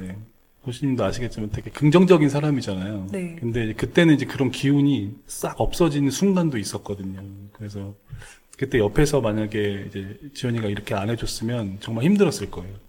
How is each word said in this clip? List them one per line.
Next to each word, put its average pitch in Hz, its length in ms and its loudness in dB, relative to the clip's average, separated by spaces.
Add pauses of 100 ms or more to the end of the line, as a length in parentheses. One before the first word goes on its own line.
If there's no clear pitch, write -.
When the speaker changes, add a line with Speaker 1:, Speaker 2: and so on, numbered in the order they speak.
Speaker 1:
네, 92 100 -10 (460)
고수님도 123 420 -2
아시겠지만 107 460 -4
되게 - 200 -6
긍정적인 160 580 6
사람이잖아요. 107 800 -2
Speaker 2:
네. 180 300 -8
Speaker 1:
근데 117 240 -2
이제 107 100 -4
그때는 160 400 4
이제 123 100 2
그런 127 280 -2
기운이 139 640 2 (100)
싹 - 340 -8
없어지는 143 500 2
순간도 170 480 2
있었거든요. 95 640 -8 (320)
그래서 101 420 -10 (640)
그때 - 220 0
옆에서 135 420 4
만약에 104 680 -2
이제 98 300 -12 (160)
지연이가 117 340 -4
이렇게 101 260 -6
안 101 160 -2
해줬으면 113 680 -4
정말 113 240 -4
힘들었을 180 480 4
거예요. 90 200 -12 (160)